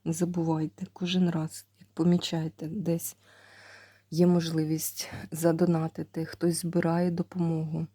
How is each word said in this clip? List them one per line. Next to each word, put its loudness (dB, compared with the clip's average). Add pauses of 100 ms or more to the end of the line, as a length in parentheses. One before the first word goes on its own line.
Не -2
забувайте, -2
кожен 2
раз, -4 (140)
як -20
помічаєте, 0
десь -4 (960)
є 4
можливість 0 (200)
задонатити, 0
хтось -2
збирає 0
допомогу. -2